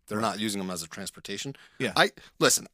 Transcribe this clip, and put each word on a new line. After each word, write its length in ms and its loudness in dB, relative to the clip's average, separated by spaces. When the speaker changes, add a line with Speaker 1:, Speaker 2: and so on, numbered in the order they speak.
Speaker 1:
They're 120 -4
Speaker 2:
Right. 40 0
Speaker 1:
not 160 0
using 220 -2
them 100 -4
as 120 -6
a 60 -12
transportation. 680 -10
Speaker 2:
Yeah. 180 -2
Speaker 1:
I, 140 6
listen, 340 4